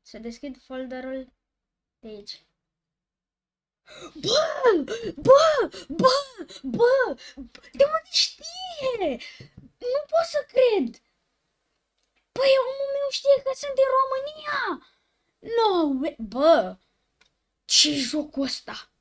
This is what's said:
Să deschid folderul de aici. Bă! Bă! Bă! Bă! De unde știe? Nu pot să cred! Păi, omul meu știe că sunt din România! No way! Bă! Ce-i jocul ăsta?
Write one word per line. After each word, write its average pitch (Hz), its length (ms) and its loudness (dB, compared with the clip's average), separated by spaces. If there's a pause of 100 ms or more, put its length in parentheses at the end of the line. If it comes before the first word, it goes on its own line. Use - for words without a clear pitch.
Să - 180 -20
deschid 233 420 -14
folderul 262 720 -10 (680)
de 226 80 -20
aici. 208 380 -18 (1700)
Bă! 494 720 2 (320)
Bă! 539 540 4 (180)
Bă! 480 260 2 (500)
Bă! 453 520 2 (560)
De 508 120 2
unde 640 280 0
știe? 622 960 -6 (720)
Nu 508 240 -4 (100)
pot 659 200 2
să 554 160 -2
cred! 427 540 2 (1300)
Păi, 539 220 2 (140)
omul 554 300 -6
meu 554 120 -4
știe 539 340 2
că 539 120 -4
sunt 571 200 -8
din 523 220 4
România! 539 920 -4 (520)
No 370 600 0
way! 311 180 -4
Bă! 226 580 2 (880)
Ce-i 294 320 2
jocul 277 460 -4
ăsta? - 580 -10